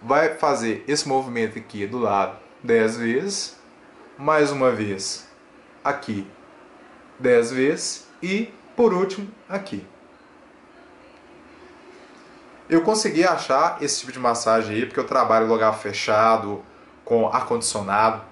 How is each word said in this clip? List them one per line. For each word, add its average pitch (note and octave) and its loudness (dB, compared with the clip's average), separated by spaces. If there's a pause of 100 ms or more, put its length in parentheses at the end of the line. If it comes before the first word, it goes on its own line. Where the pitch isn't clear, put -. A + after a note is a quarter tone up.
Vai D3 2
fazer D#3+ 0
esse D3 -2
movimento A#2+ -2
aqui G#2 -8
do A#2 -6
lado G2+ 0 (240)
dez A#2 2
vezes. C3 -4 (600)
Mais D3 2
uma C3 2
vez G2+ -6 (560)
aqui G#2 -6 (880)
dez B2 4
vezes. C3+ -2 (160)
E, G3 -4 (240)
por A#3 4
último, F#3+ -4 (200)
aqui. F#3 -10 (2750)
Eu E3 4
consegui F3 0
achar D3 2
esse C#3+ -4
tipo B2+ -14
de B2+ -12
massagem A2+ 0
aí A#2+ 0
porque - -4
eu - -4
trabalho A2+ 2
em - -2
lugar A2 2
fechado, G#2+ 0 (400)
com A#2 2
ar-condicionado. A2 0